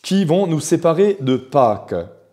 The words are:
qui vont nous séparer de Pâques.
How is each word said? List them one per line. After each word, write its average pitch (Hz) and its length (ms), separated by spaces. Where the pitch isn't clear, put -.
qui 190 240
vont 180 200
nous 160 140
séparer 175 600
de 131 160
Pâques. 120 580